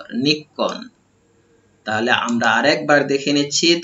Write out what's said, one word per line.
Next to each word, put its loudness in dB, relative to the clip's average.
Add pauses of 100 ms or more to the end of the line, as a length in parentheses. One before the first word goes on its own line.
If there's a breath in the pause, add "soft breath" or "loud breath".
(240)
নিক্কণ। -2 (1080)
তাহলে -2 (160)
আমরা 0 (100)
আরেকবার 2 (120)
দেখে -2
নিচ্ছি, 0 (180)